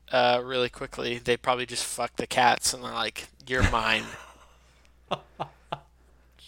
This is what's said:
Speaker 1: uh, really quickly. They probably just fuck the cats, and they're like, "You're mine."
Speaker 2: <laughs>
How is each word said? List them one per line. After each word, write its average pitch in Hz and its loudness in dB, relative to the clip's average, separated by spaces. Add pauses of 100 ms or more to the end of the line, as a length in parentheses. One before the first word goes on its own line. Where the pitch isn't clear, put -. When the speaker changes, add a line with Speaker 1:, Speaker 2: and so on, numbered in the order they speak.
(120)
Speaker 1:
uh, 123 4
really 127 -2
quickly. 123 -6
They 120 2
probably 123 0
just 120 -6
fuck - -6
the 120 -6
cats, 123 4
and 127 -12
they're 120 -8
like, 113 -4 (180)
"You're 127 2
mine." 110 2 (1040)
Speaker 2:
<laughs> 185 -2 (1300)